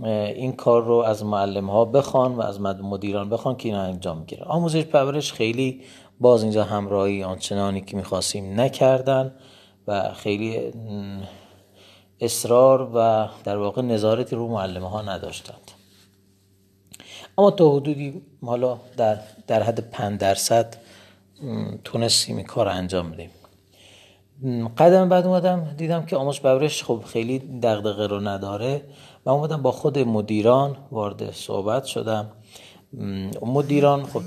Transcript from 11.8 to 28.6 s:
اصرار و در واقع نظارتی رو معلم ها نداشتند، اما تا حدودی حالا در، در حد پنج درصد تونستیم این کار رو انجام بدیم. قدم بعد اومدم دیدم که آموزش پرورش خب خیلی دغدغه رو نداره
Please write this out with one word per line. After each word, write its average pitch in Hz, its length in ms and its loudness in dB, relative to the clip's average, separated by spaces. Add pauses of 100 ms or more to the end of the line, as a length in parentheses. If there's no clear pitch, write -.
اصرار 123 760 4
و 110 320 4 (160)
در 104 140 -2
واقع 101 240 -2
نظارتی 117 540 0
رو 117 120 -4
معلم 95 360 -4
ها 101 180 -6
نداشتند، - 720 -12 (1700)
اما 196 140 8
تا 165 180 6
حدودی 143 520 -2 (240)
حالا 123 320 -2 (200)
در، 107 220 2 (280)
در 110 160 2
حد 113 160 -2
پنج 104 400 -6
درصد 113 560 2 (1080)
تونستیم 117 540 0
این 98 80 -8
کار 113 200 0
رو 98 60 0
انجام 90 400 -4
بدیم. 85 180 -14 (1500)
قدم 180 320 8
بعد 180 180 4
اومدم 180 500 0
دیدم 160 280 -2
که - 100 -4
آموزش 139 260 -2
پرورش 139 420 2
خب 110 220 -2
خیلی 120 340 -4
دغدغه 107 680 -2
رو 101 120 -4
نداره 101 640 -4 (440)